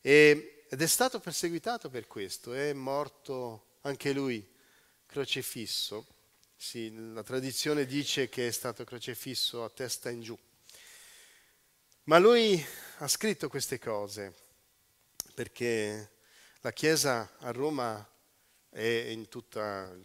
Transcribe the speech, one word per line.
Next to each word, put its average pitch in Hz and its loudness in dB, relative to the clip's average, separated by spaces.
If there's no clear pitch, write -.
E, 151 8
ed 131 -6
è 165 2
stato 247 2
perseguitato 170 -4
per 123 -8
questo, 107 -10
è 143 -2
morto 131 -6
anche 139 -2
lui 131 -2
crocifisso. 120 -6
Sì, 113 -10
la 110 -10
tradizione 131 -2
dice 131 -2
che 120 -2
è - 0
stato 120 -6
crocifisso 120 -6
a 107 -8
testa - -8
in 120 -8
giù. 113 -12
Ma 156 8
lui 208 8
ha 147 -8
scritto 185 0
queste 131 -4
cose 101 -6
perché 110 -4
la 117 -6
Chiesa 139 0
a 123 -10
Roma 120 -4
e 117 -2
in 113 -10
tutta, 101 -8